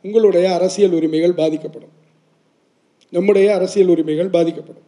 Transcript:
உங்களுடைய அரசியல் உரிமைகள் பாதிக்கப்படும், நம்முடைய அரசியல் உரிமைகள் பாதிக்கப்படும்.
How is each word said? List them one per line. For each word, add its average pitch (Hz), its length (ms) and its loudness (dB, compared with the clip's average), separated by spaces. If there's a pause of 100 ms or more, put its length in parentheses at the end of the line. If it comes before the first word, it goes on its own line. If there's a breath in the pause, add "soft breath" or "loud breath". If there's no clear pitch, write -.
உங்களுடைய 190 520 2
அரசியல் 185 380 0
உரிமைகள் 160 400 0
பாதிக்கப்படும், 156 600 -6 (1160)
நம்முடைய 196 440 2
அரசியல் 185 340 0
உரிமைகள் 165 400 -2
பாதிக்கப்படும். 170 600 -4